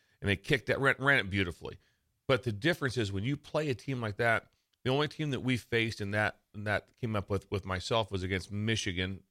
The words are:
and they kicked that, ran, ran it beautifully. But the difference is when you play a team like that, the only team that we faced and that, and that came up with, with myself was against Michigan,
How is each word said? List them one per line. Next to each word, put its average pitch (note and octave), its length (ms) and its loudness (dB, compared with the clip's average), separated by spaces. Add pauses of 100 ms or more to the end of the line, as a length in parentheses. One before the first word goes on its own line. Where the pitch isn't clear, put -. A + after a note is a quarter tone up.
(220)
and G2 80 2
they G2 60 4
kicked - 320 0
that, B2+ 120 2
ran, C3+ 180 4
ran C3+ 200 4
it G2+ 100 0
beautifully. F#2 500 -4 (500)
But B2+ 160 4
the A#2 80 0
difference C3+ 440 0
is G#2+ 140 0
when G2 140 -2
you C#3+ 120 0
play D3+ 320 -4
a C3 60 2
team B2+ 260 -6
like G#2+ 180 -4
that, A2+ 280 2 (380)
the A#2+ 60 2
only D3 180 2
team D3+ 240 -4
that A2+ 80 -2
we B2 160 0
faced A2+ 440 0
and G2+ 140 -4
that, G#2 220 0 (180)
and G#2 120 -8
that G2+ 200 0 (140)
came A2 160 -2
up G2 120 -2
with, G2 220 -2
with G2+ 160 -2
myself G2+ 460 0
was F#2+ 100 -2
against F#2 300 -2
Michigan, G2 680 -2 (100)